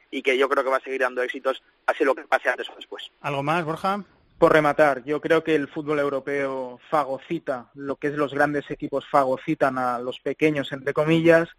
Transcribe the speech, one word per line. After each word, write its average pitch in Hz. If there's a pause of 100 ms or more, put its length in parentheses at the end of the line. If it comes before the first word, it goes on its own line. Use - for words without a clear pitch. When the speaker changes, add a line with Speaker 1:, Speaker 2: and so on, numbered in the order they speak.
(100)
Speaker 1:
y 135
que 131
yo 135
creo 135
que 127
va 131
a 131
seguir 131
dando 127
éxitos, 127 (240)
pase -
lo 135
que 156
pase 135
antes 120
o -
después. - (120)
Speaker 2:
¿Algo 143
más, 160
Borja? 190 (340)
Speaker 3:
Por 160
rematar, 147
yo 147
creo 160
que 160
el 143
fútbol 151
europeo 135 (120)
fagocita, 135
lo 139
que 147
es 143
los 143
grandes 147
equipos 143
fagocitan 135
a 123
los 123
pequeños, 143
entre 135
comillas, 165 (100)